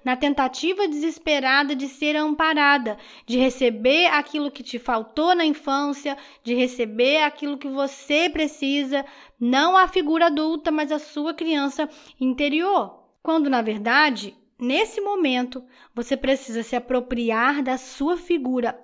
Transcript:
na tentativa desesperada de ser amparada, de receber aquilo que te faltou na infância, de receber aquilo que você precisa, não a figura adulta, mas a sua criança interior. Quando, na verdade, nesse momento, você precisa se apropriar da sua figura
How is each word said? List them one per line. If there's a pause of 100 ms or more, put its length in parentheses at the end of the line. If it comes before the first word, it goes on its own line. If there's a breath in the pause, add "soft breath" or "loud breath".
na
tentativa
desesperada
de
ser
amparada, (260 loud breath)
de
receber
aquilo
que
te
faltou
na
infância, (240 loud breath)
de
receber
aquilo
que
você
precisa, (340 loud breath)
não
a
figura
adulta,
mas
a
sua
criança (320 loud breath)
interior. (180)
Quando,
na
verdade, (220)
nesse
momento, (320 soft breath)
você
precisa
se
apropriar
da
sua
figura